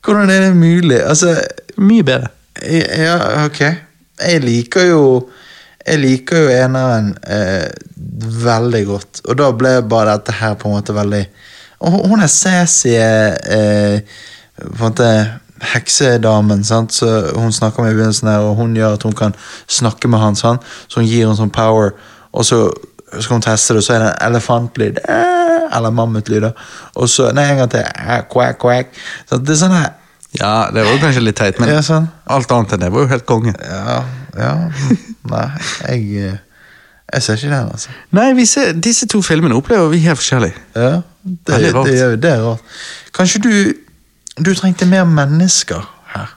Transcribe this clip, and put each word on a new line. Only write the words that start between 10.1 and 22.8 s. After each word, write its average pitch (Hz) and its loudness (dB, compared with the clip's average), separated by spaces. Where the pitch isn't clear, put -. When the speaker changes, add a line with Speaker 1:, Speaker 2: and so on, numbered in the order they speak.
Speaker 1:
dette 101 -6
her 107 -2
på 104 -8
en 104 -2
måte 104 -6
veldig, 104 -2
og 170 0
hun, 190 2
hun 220 4
er 175 2
sassy, 170 0
eh, 104 0
på - -14
en 113 -2
måte 113 2
heksedamen, 110 0
sant? 113 -2
Så 120 0
hun 113 0
snakker 113 -2
med 110 0
i - 0
begynnelsen 110 0
her, 104 2
og 104 0
hun 113 0
gjør 110 0
at - -10
hun 110 -2
kan 104 -2
snakke - -2
med 113 4
han, 107 2
sant? 120 0
Så - -2
hun 113 2
gir 113 2
en 107 2
sånn 107 0
power, 110 2
og 117 -2
så 113 2